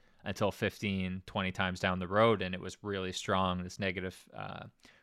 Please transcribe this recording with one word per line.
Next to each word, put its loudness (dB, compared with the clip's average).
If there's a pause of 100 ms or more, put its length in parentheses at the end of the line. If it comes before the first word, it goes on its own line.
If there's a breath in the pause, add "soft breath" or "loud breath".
(240 soft breath)
until 0
fifteen, -2
twenty -2
times 0
down 2
the -4
road, 6
and -2
it -6
was -8
really -2
strong, 2
this -10
negative, -2 (180)
uh, -10 (380 soft breath)